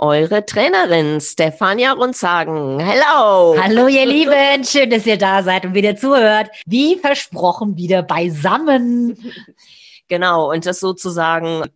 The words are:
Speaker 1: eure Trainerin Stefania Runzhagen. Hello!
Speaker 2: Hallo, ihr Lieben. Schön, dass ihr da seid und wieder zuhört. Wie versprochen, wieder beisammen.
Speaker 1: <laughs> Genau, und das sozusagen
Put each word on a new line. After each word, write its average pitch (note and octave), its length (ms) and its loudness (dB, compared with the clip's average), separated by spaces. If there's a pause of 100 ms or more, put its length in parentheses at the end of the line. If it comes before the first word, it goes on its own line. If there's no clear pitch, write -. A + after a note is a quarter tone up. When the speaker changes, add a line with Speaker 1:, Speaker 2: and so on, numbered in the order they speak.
Speaker 1:
eure D#3 440 0
Trainerin G3 760 0
Stefania G3 720 -2
Runzhagen. E3 880 -4
Hello! G#3 840 4
Speaker 2:
Hallo, A3 240 2
ihr C4+ 200 4
Lieben. C#4 580 2
Schön, C4 260 0
dass A3+ 160 0
ihr G#3+ 100 2
da F#3+ 280 0
seid F#3 200 -2
und F#3 100 -6
wieder G3+ 200 0
zuhört. G#3+ 560 2 (160)
Wie C#4 300 0
versprochen, G3+ 800 -4
wieder F3 260 0
beisammen. A#3 1120 0
Speaker 1:
<laughs> - 380 -18 (560)
Genau, F3 400 0
und D#3+ 140 -4
das F3+ 160 -4
sozusagen E3 840 -4 (120)